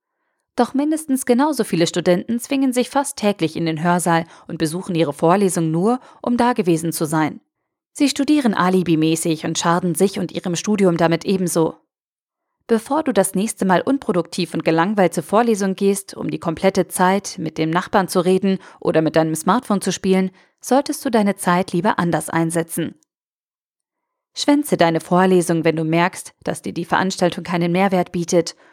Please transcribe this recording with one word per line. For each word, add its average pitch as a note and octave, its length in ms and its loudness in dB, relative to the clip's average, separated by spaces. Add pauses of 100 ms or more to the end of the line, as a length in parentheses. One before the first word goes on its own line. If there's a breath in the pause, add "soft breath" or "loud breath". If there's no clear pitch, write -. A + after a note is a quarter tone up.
(540)
Doch A#3+ 200 -2
mindestens D4 520 -2
genauso B3+ 380 2
viele E3+ 240 0
Studenten F3+ 500 0
zwingen C4+ 340 -2
sich A#3+ 160 0
fast - 280 -2
täglich G3+ 400 -2
in E3 100 -2
den D#3+ 160 -2
Hörsaal E3+ 440 2 (200 loud breath)
und E3 120 -10
besuchen E3 360 -4
ihre D#3 200 0
Vorlesung E3+ 580 2
nur, G3+ 260 0 (220 loud breath)
um A#3+ 160 -2
da A#3+ 160 2
gewesen E3+ 400 0
zu - 120 -4
sein. D#3 360 -2 (540)
Sie C#4+ 140 2
studieren C#4 460 2
alibimäßig E3 880 2
und E3 140 -4
schaden F3 380 0
sich G3+ 240 0
und F3 100 -6
ihrem F3+ 240 -6
Studium F#3+ 440 0
damit E3 260 2
ebenso. F3 540 0 (880)
Bevor B3 340 0
du C4+ 100 -2
das F#3+ 220 2
nächste G3+ 300 -4
Mal F#3 180 4
unproduktiv - 720 -2
und E3 100 -4
gelangweilt F3 480 2
zur E3+ 120 -4
Vorlesung G3+ 500 0
gehst, G3 420 -2
um - 140 -8
die D#3 80 -6
komplette F3+ 500 0
Zeit F#3+ 500 0
mit D#3+ 200 -8
dem D#3+ 120 -2
Nachbarn F3+ 380 0
zu F#3 120 0
reden F#3 380 2 (220 loud breath)
oder - 220 2
mit D#3 140 0
deinem D#3 180 2
Smartphone G3 460 0
zu F#3+ 120 -2
spielen, F#3+ 380 0 (300 soft breath)
solltest C#4+ 440 -2
du C4+ 60 -4
deine G#3 260 2
Zeit F3+ 360 0
lieber F3+ 260 0
anders D#3 320 -2
einsetzen. E3 640 -2 (1400)
Schwänze C#4+ 420 2
deine E3 240 4
Vorlesung, F3+ 640 2
wenn D#3+ 120 2
du D#3+ 80 -2
merkst, E3 480 -2 (120)
dass - 180 -8
dir G3 100 -8
die E3+ 140 -8
Veranstaltung F3+ 580 -2
keinen F3 280 -2
Mehrwert F#3 400 0
bietet E3+ 440 0 (160 soft breath)